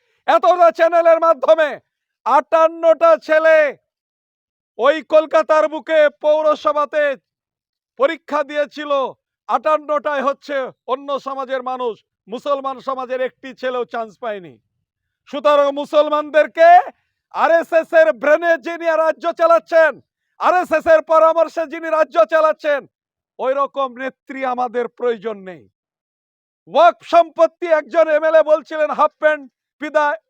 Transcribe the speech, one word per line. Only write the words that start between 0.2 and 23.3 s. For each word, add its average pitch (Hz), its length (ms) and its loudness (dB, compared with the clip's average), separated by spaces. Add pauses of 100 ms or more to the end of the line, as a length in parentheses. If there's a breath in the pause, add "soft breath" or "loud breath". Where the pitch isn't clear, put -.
এতটা 339 440 2
চ্যানেলের 330 500 2
মাধ্যমে, 302 600 0 (440)
আটান্নটা 320 920 2
ছেলে 311 600 2 (1000)
ওই 294 240 0
কলকাতার 311 680 0
বুকে 302 400 0 (120)
পৌরসভাতে 302 960 -2 (800)
পরীক্ষা 294 480 -2
দিয়েছিল, 294 460 -8 (560)
আটান্নটায় 294 760 -4
হচ্ছে 269 480 -6 (160)
অন্য 277 340 -6
সমাজের 269 420 -8
মানুষ, 247 420 -8 (240)
মুসলমান 269 520 -6
সমাজের 262 400 -8
একটি 262 340 -8
ছেলেও 247 300 -6
চান্স 226 340 -12
পায়নি। 196 400 -12 (680)
সুতরাং 285 460 0
মুসলমানদেরকে 302 1080 2 (500)
আরএসএস 320 640 0
এর 320 200 4
ব্রেনে 311 460 0
যিনি 330 260 -10
রাজ্য 320 480 -2
চালাচ্ছেন, 320 680 0 (380)
আরএসএস 311 480 0
এর 320 160 4
পরামর্শে 320 640 0
যিনি 320 240 -10
রাজ্য 311 340 0
চালাচ্ছেন, 311 600 -2 (520)